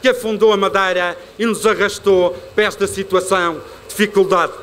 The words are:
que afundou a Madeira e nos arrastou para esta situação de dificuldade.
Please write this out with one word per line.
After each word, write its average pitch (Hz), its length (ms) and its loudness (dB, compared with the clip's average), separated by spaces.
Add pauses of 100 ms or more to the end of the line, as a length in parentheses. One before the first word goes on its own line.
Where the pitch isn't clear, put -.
que 262 60 4
afundou 220 440 2
a 202 40 4
Madeira 190 600 0 (220)
e 214 80 -2
nos 202 200 -2
arrastou 190 720 2 (180)
para 214 100 2
esta 196 220 -2
situação 185 720 -2 (220)
de - 80 -20
dificuldade. 190 640 2 (100)